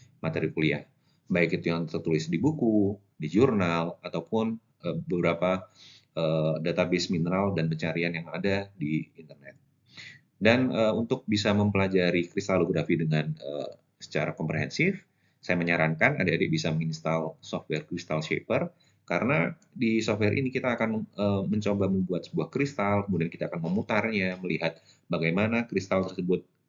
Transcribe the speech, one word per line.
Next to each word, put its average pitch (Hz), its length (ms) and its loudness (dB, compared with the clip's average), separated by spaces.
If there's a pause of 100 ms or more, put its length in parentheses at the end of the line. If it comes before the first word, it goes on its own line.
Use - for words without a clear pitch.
(220)
materi 78 280 -2
kuliah. 76 320 -2 (480)
Baik 87 320 2
itu 87 80 -2
yang 85 160 -2
tertulis 80 400 -2
di 85 160 -2
buku, 110 560 2 (160)
di 78 160 -8
jurnal, 90 720 2
ataupun, 110 560 -2 (240)
eh, 82 240 -4
beberapa, 87 560 0 (560)
eh, 80 400 2
database 87 560 0
mineral 92 400 0
dan 80 160 0
pencarian 82 400 -2
yang 82 240 -8
ada 98 400 0
di 78 400 -4
internet. 69 400 -20 (800)
Dan, 123 400 4
eh, 110 160 4
untuk 113 400 -2
bisa 104 240 2
mempelajari 95 720 4
kristalografi 85 720 0
dengan, 78 320 0
eh, 71 400 -8 (320)
secara 78 320 -2
komprehensif, 80 640 -2 (400)
saya - 160 -2
menyarankan 85 640 2
adik-adik 82 320 0
bisa 80 240 0
menginstal 80 640 -2
software 78 480 -6
Crystal 85 320 -6
Shaper, 127 480 -2 (400)
karena 131 480 0 (160)
di 110 320 0
software 107 320 2
ini 127 160 0
kita 123 240 0
akan, 110 400 -2
eh, 101 320 0
mencoba 101 400 0
membuat 92 400 0
sebuah 82 240 -2
kristal, 101 560 0
kemudian 85 240 0
kita - 160 -4
akan 82 240 -4
memutarnya, 104 720 0
melihat 82 400 -4 (240)
bagaimana 95 640 0
kristal 95 400 0
tersebut 90 320 -2 (260)